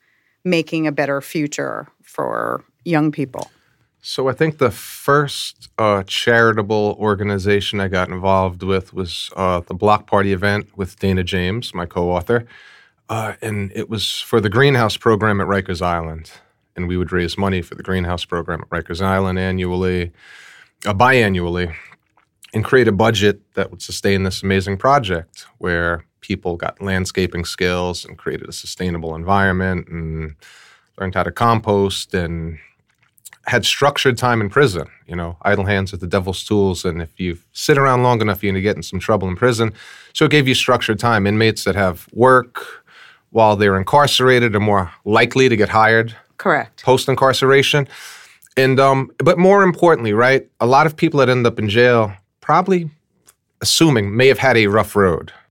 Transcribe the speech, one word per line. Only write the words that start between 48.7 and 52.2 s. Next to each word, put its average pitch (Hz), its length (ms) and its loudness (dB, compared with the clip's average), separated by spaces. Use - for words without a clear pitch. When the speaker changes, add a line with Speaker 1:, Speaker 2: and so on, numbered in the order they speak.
Speaker 2:
um, 135 380 2
but 165 200 2
more 196 240 6
importantly, 160 500 2
right, 123 360 2
a 113 80 0
lot 139 200 6
of 156 100 -2
people 147 240 0
that 123 80 4
end 127 180 2
up 117 140 -2
in 107 80 -2
jail, 117 440 4